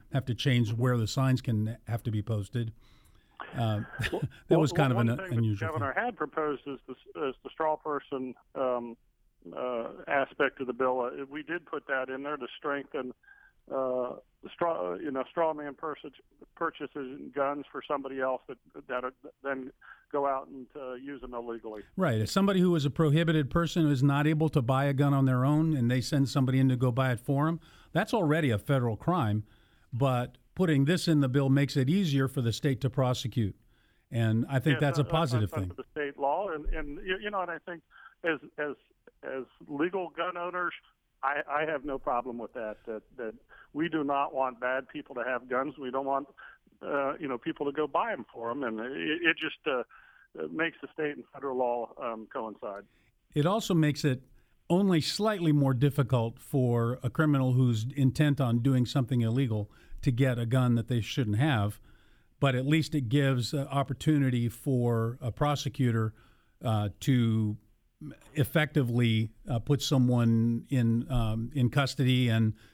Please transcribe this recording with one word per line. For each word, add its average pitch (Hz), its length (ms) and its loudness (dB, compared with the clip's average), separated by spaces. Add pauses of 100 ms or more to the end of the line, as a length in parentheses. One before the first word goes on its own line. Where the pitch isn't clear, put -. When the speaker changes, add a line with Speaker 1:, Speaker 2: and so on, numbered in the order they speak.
(120)
Speaker 1:
have 135 140 0
to 123 80 -2
change 120 400 2
where 123 240 2
the 110 100 2
signs 131 340 2
can 107 360 -2 (100)
have 110 160 -2
to 113 80 -4
be 107 100 0
posted. 110 500 -4 (840)
Uh, 110 240 0 (180)
<laughs> - 120 -2
Speaker 2:
Well, - 100 -2 (260)
Speaker 1:
that 165 120 6
was 156 120 4
Speaker 2:
well, - 60 -4
Speaker 1:
kind 139 140 4
of 117 60 2
Speaker 2:
one 117 120 4
Speaker 1:
an 120 80 0
Speaker 2:
thing 185 120 -6
that 123 80 -2
Speaker 1:
unusual 110 300 0
Speaker 2:
the 160 60 -4
governor 143 200 -2
Speaker 1:
thing. 196 120 0
Speaker 2:
had 247 100 -4
proposed 151 520 -4
is 135 200 -8
the, 143 400 -8
is 127 160 -4
the - 80 -12
straw 156 240 -2
person, 135 580 -6 (220)
um, 123 400 -4 (600)
uh, 127 340 -6 (180)
aspect 139 540 -2
of 127 60 -8
the 123 60 -2
bill. 127 280 0
Uh, 139 280 -6
we 147 140 -12
did 160 220 -8
put 147 220 -10
that 131 220 -4
in 135 140 -8
there 147 140 -6
to 123 100 -8 (100)
strengthen, 139 540 -6 (640)
uh, 127 400 -2 (400)
straw, 170 420 -2
you 165 160 -8
know, 131 180 -4
straw 160 240 0
man 147 200 -10
purchase, 147 380 -10 (440)
purchases 143 640 -6 (160)
guns 143 360 -2
for 135 160 -10
somebody 135 340 -4
else 131 260 -2
that, 131 100 -14 (300)
that 127 160 -4
are, 127 100 -6 (300)
then 131 280 -6 (400)
go 143 160 0
out 135 200 -2
and, 131 280 -16
uh, 131 180 -10
use 135 280 -12
them 123 120 -12
illegally. 117 480 -10 (160)
Speaker 1:
Right. 135 240 0
If 104 80 -2
somebody 196 300 2
who 175 160 4
is 147 100 0
a 143 40 0
prohibited 156 600 2
person 165 400 2
is 135 140 2
not 143 240 4
able 156 220 2
to 143 120 2
buy 131 240 2
a 143 80 0
gun 139 200 4
on 135 120 4
their 127 200 4
own 156 300 2
and 120 140 2
they 127 120 2
send 135 280 2
somebody 131 300 2
in 131 100 6
to 127 60 2
go 127 160 2
buy 127 200 2
it 117 80 -2
for 143 280 0
'em, 165 120 -2 (340)
that's 185 200 2
already 156 380 4
a 104 60 4
federal 120 400 0
crime. 113 460 2 (500)
But 123 440 0 (160)
putting 151 320 4
this 170 220 2
in 156 140 6
the 135 80 2
bill 135 200 2
makes 139 280 4
it 127 120 4
easier 147 380 2
for 131 140 -4
the 117 100 2
state 135 300 -2
to 131 80 0
prosecute. 123 640 0 (560)
And 113 380 2
I 135 100 0
think 156 160 2
Speaker 2:
Yeah, 151 120 2
Speaker 1:
that's 135 120 0
a 143 40 4
Speaker 2:
that's, 143 80 -6
that's, - 0 -
Speaker 1:
positive 120 400 0
Speaker 2:
that's 101 120 -2
Speaker 1:
thing. 90 140 -6
Speaker 2:
the 131 140 -10
state 143 280 -6
law, 156 300 -2
and, 151 160 -8
and 151 400 -4
you, 190 180 -2
you 208 80 -6
know, 196 100 -4
and 175 100 -6
I 165 80 -8
think 170 220 -14 (420)
as, 160 160 -2 (180)
as, 147 180 -4 (480)
as 135 200 -8 (240)
legal 170 420 -4
gun 175 260 -6
owners, 175 380 -4 (500)
I, 143 260 0
I 151 160 0
have 147 200 -4
no 139 120 -4
problem 123 400 -2
with 110 160 -10
that, 107 320 -8
that, 110 180 -8 (140)
that 113 160 -8 (400)
we 156 140 -2
do 156 160 -2
not 143 300 -2
want 131 260 -2
bad 131 300 -4
people 143 260 -14
to 120 80 -4
have 123 260 -4
guns. 131 280 -2
We 131 140 -8
don't 135 140 -4
want, 139 220 -2 (540)
uh, 143 380 -2
you 151 80 -8
know, 127 100 -4
people 156 300 -6
to 139 40 -2
go 151 160 -2
buy 185 240 -2
'em 135 220 -8
for 117 180 -6
'em, 143 120 -6
and 110 160 -4
it, 156 420 -4
it 165 160 2
just, - 300 -8
uh, 127 160 0 (600)
it 160 80 -6
makes 160 300 -4
the - 120 -12
state 147 220 -4
and 123 80 -14 (100)
federal 139 240 -6
law, 120 340 -2 (100)
um, 113 320 -8
coincide. 107 500 -10 (520)
Speaker 1:
It 151 100 2
also 202 280 0
makes 151 300 2
it 131 180 0 (480)
only 185 320 4
slightly 202 500 0
more 139 220 4
difficult 123 640 0
for 120 640 0
a 139 60 -2
criminal 139 440 4
who's 120 320 4 (100)
intent 143 460 4
on 117 180 2
doing 127 260 4
something 123 360 0
illegal 113 480 0 (320)
to 139 100 2
get 123 280 2
a 117 80 -2
gun 123 260 4
that 117 140 0
they 120 140 0
shouldn't 104 360 0
have, 113 420 2 (600)
but 135 160 2
at 131 100 0
least 156 300 2
it 131 140 -2
gives, 135 440 2
uh, 143 160 -2
opportunity 135 800 2
for 120 720 0
a 120 100 -4
prosecutor, 120 840 0 (500)
uh, 107 260 0 (120)
to 110 560 2 (760)
effectively, 120 960 2 (180)
uh, 120 120 -2
put 139 200 0
someone 117 920 2
in, 117 420 2
um, 113 420 0
in 123 160 2
custody 127 600 2
and 113 240 4 (200)